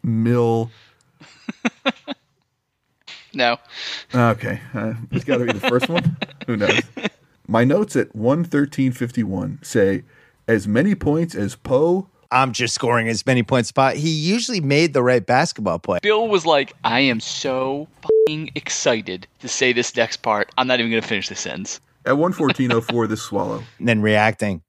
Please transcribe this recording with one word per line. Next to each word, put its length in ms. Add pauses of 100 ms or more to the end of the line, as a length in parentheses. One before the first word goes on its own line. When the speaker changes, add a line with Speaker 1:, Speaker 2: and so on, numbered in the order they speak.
Speaker 1:
mill. 640 (1120)
Speaker 2:
<laughs> 60 (1400)
No. 240 (560)
Speaker 1:
Okay. 460 (140)
Uh, 200 (160)
it's 140
gotta 200
be 80
the 160
first 200
one. 280 (140)
Speaker 2:
<laughs> 160
Speaker 1:
Who 100
knows? 240 (680)
My 160
notes 320
at 220
one 260
thirteen 500
fifty-one 720
say, 420 (440)
"As 180
many 280
points 400
as 200
Poe." 540 (220)
Speaker 3:
I'm 220
just 220
scoring 340
as 160
many 180
points. 300
But 240
he 140
usually 500
made 320
the 100
right 220
basketball 540
play. 240
Speaker 2:
Bill 260
was 180
like, 260 (120)
"I 160
am 200
so 680 (160)
fucking 520
excited 720 (140)
to 80
say 240
this 220
next 240
part. 380
I'm 100
not 140
even 100
gonna 120
finish 260
the 80
sentence." 440 (260)
Speaker 1:
At 100
one 160
fourteen 400
oh 80
four, 260
this 160
swallow. 400 (160)
Speaker 3:
And 100
then 120
reacting. 680